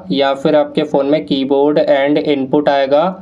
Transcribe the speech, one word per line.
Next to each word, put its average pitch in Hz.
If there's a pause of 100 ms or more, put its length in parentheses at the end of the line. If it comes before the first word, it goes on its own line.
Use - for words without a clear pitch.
(100)
या 139
फिर 151
आपके 147
phone 143
में 147
keyboard 139
and 147
input 143
आएगा, 143 (140)